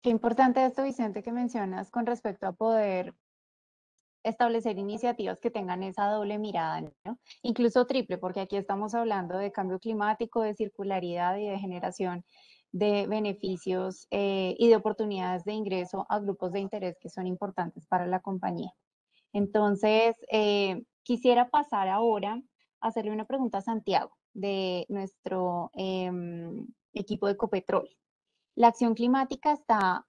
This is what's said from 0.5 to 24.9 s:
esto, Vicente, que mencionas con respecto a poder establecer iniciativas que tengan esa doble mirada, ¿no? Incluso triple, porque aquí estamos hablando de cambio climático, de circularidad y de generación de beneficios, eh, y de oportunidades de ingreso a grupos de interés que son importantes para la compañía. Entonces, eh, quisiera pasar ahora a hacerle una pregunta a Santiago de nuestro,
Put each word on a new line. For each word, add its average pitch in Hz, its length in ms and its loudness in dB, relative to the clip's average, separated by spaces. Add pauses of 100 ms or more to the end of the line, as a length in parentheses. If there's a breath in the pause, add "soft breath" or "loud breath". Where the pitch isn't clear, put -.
esto, 262 200 2
Vicente, 220 400 -4
que 233 80 -6
mencionas 220 580 -4
con 233 160 -2
respecto 226 400 -4
a 190 60 -2
poder 208 640 0 (1080)
establecer 226 540 0
iniciativas 202 640 -4
que 233 100 -2
tengan 185 320 -4
esa 196 300 -2
doble 208 260 -2
mirada, 165 440 -2
¿no? 185 380 -10 (220 loud breath)
Incluso 240 460 2
triple, 226 320 -2
porque 185 200 -4
aquí 190 160 -4
estamos 202 380 -2
hablando 196 440 -2
de 196 140 -2
cambio 185 280 -4
climático, 220 640 -2
de 214 100 -2
circularidad 190 840 -2
y 208 100 -4
de 196 100 -4
generación 180 680 -4 (480 soft breath)
de 202 360 2
beneficios, 190 1040 -4
eh, 196 480 0
y 233 100 8
de 226 60 10
oportunidades 196 680 -2
de 208 100 -6
ingreso 190 560 -4
a 208 100 0
grupos 196 320 -4
de 196 80 -2
interés 190 400 -6
que 170 100 -14
son 185 160 -8
importantes 180 600 -6
para 180 180 0
la 185 140 0
compañía. 185 520 -6 (640)
Entonces, 208 840 4 (160)
eh, 208 520 2 (180)
quisiera 247 480 4
pasar 233 400 0
ahora 214 500 0 (400)
a - 80 -4
hacerle 214 240 -2
una 214 140 -4
pregunta 254 340 -2
a - 20 -4
Santiago 208 560 -2 (160)
de 190 560 -2
nuestro, 185 840 -4